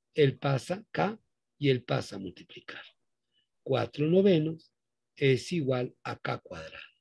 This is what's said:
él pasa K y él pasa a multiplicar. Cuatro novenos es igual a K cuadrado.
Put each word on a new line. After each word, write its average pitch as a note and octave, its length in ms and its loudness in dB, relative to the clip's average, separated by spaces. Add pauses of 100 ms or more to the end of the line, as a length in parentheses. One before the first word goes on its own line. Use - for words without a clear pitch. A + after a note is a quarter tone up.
(140)
él C#3 260 4
pasa C#3+ 520 -4
K G3 280 -2 (380)
y C#3+ 120 0
él B2+ 140 2
pasa A#2 320 -6
a G2 40 -8
multiplicar. - 600 -14 (800)
Cuatro C3 460 -2
novenos E3 640 4 (440)
es C3+ 360 2
igual C3 420 -2 (100)
a B2 140 -8
K - 220 -6
cuadrado. - 460 -16 (160)